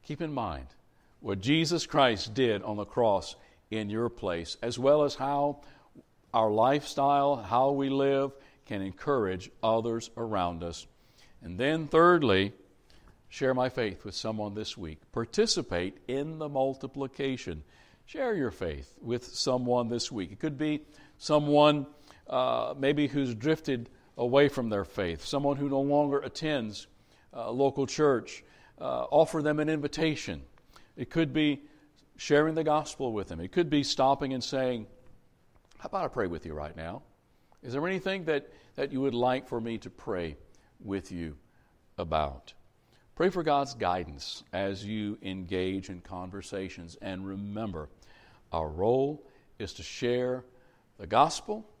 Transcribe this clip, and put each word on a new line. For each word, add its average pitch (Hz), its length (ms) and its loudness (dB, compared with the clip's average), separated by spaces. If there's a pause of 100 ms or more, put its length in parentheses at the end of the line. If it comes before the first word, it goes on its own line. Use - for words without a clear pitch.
keep 151 160 -10
in 160 120 -4
mind 82 340 -6 (540)
what 98 200 -2
Jesus 156 460 2
Christ 113 480 4
did 110 280 2
on 110 140 -6
the 104 80 -6
cross 104 500 2 (360)
in 107 200 -4
your 113 180 -2
place, 85 540 -6
as 120 160 -4
well 147 240 6
as 143 140 0
how 143 440 -2 (720)
our 110 180 4
lifestyle, 139 880 2
how 120 340 2
we 139 180 0
live, 139 440 2 (340)
can 101 160 -6
encourage 95 680 -2 (120)
others 113 540 0
around 90 460 -2
us. 85 240 -10 (560)
And 90 160 -10
then 151 300 0
thirdly, 147 640 6 (760)
share 131 260 0
my 127 140 2
faith 107 360 -4
with 101 100 -12
someone 107 400 -6
this 107 220 -8
week. 78 220 -10 (140)
Participate 117 840 0 (120)
in 147 300 -4
the 151 100 -6
multiplication. 135 1120 -4 (440)
Share 262 280 -4
your 135 160 0
faith 73 500 -8
with 120 240 -4
someone 123 640 0
this 117 240 -4
week. 95 200 -6
It - 60 -16
could 147 200 -4
be 151 240 -2 (360)
someone, 147 680 6 (420)
uh, 127 500 0
maybe 143 280 2
who's 131 280 -2
drifted 131 540 -2 (280)
away 131 320 6
from 123 200 -2
their 101 160 0
faith, 85 400 -4
someone 143 320 0
who 143 120 -2
no 135 120 0
longer 143 380 2
attends 131 680 -4 (460)
a 117 180 -8
local 135 360 2
church. 135 580 2 (340)
Uh, 127 320 -4
offer 156 320 4
them 151 160 2
an 151 100 0
invitation. 147 720 -2 (540)
It - 140 -10
could 160 220 0
be 147 300 2 (540)
sharing 156 380 4
the 160 100 0
gospel 147 480 0
with 104 160 -4
them. 82 120 -8
It 92 120 -8
could 170 180 2
be 143 120 4
stopping 135 500 2
and 127 100 -4
saying, 127 440 -2 (920)
how - 80 -16
about 185 180 -4
I 131 40 -2
pray 107 180 -2
with 85 200 -6
you 78 80 -8
right 76 220 -8
now? 87 260 -10 (600)
Is 123 100 -10
there 143 140 -4
anything 190 380 -4
that, 147 240 -2 (280)
that 139 160 -4
you 131 80 -2
would 135 140 0
like 127 340 0
for 120 120 -4
me 113 180 -6
to 95 120 -14
pray 87 460 -6 (480)
with 98 280 -6
you 82 240 -8 (600)
about? 78 540 -4 (600)
Pray 180 160 2
for 185 120 -4
God's 139 320 0
guidance 90 800 -4
as 98 320 -4
you 104 380 -6
engage 95 680 -4
in 90 120 -12
conversations. 92 1000 -10
And 95 260 -8
remember, 101 640 -8 (640)
our 80 160 -2
role 127 540 0 (360)
is 107 160 -8
to - 80 -16
share 123 600 -2 (540)
the 98 80 -14
gospel 160 600 2 (140)